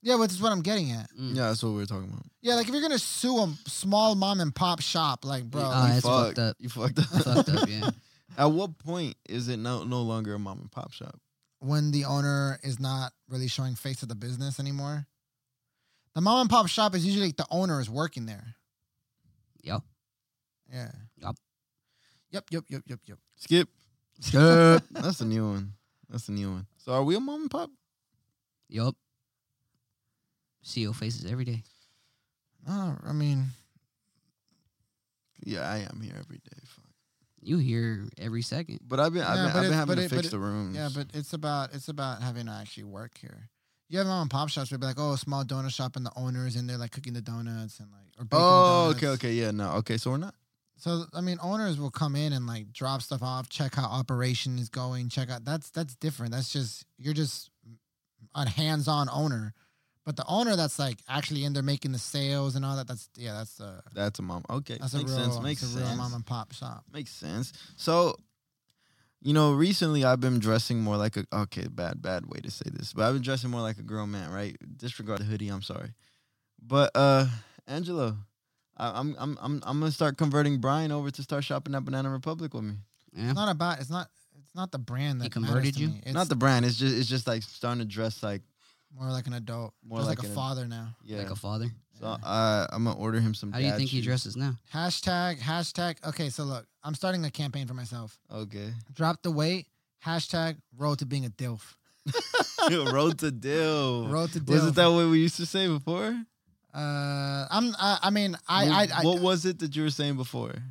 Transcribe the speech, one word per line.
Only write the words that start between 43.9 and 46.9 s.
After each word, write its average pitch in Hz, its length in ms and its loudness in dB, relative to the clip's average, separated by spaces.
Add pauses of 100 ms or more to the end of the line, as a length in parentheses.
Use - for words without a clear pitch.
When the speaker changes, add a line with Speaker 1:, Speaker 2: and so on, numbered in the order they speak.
Speaker 1:
have 196 80 2
mom 185 160 0
and 147 80 -2
pop 143 180 0
shops 139 220 -4
where 139 80 -6
be 131 80 -4
like, 131 120 -4
"Oh, 147 140 0
a 131 60 0
small 139 260 -4
donut 135 300 -4
shop," - 220 -6
and 127 100 -6
the 120 100 -8
owner 127 300 -4
is 117 100 -4
in 123 100 -4
there, 123 120 -6
like, 120 140 -8